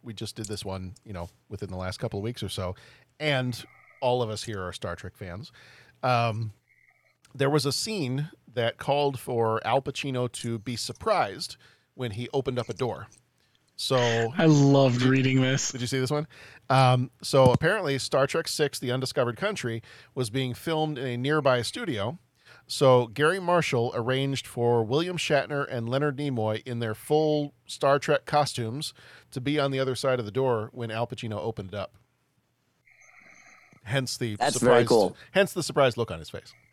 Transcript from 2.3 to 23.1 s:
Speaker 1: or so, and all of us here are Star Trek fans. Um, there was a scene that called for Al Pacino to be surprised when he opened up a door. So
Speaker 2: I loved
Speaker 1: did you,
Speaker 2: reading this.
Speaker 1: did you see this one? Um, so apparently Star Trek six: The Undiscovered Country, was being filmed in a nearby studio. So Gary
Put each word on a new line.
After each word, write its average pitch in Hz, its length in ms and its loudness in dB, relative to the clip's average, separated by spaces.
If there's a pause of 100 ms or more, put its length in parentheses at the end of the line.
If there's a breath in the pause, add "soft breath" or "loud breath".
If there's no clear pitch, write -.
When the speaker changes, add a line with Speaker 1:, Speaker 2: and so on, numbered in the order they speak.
Speaker 1:
or 101 60 -6
so, 95 260 -6 (440 soft breath)
and 127 460 -2 (360)
all 123 220 2
of 110 80 -2
us 107 140 -6
here 101 220 -6
are 87 60 -6
Star 87 240 -8
Trek - 200 -14
fans. 98 360 -12 (500 soft breath)
Um, 117 500 0 (840)
there 139 160 0
was 143 160 2
a 135 60 0
scene 151 580 -4 (240)
that 117 240 0
called 143 420 0
for 113 460 0
Al 123 140 2
Pacino 127 520 -4
to 117 260 -6
be 120 180 -8
surprised 143 800 -4 (380 soft breath)
when 123 180 -6
he 120 200 -8
opened 131 260 -2
up 117 100 -6
a 113 60 -8
door. - 320 -6 (680)
So 117 600 2
Speaker 2:
I 165 100 4
loved 139 520 8
Speaker 1:
did 127 80 2
you, 131 40 6
Speaker 2:
reading 131 300 4
this. 131 320 0
Speaker 1:
did 123 80 -10
you 123 60 -2
see 131 140 -2
this 123 100 -2
one? 151 160 -2 (420 loud breath)
Um, 127 420 4 (120)
so 131 300 6
apparently 160 460 0
Star 139 280 0
Trek 165 220 -4
six: - 300 -2
The 123 120 -4
Undiscovered 123 460 -2
Country, 123 460 -4 (320 loud breath)
was 123 160 -4
being 127 240 -2
filmed 156 440 -2
in 131 80 -4
a 123 100 -4
nearby 131 460 2
studio. 139 560 -4 (480 soft breath)
So 127 420 4
Gary 151 320 0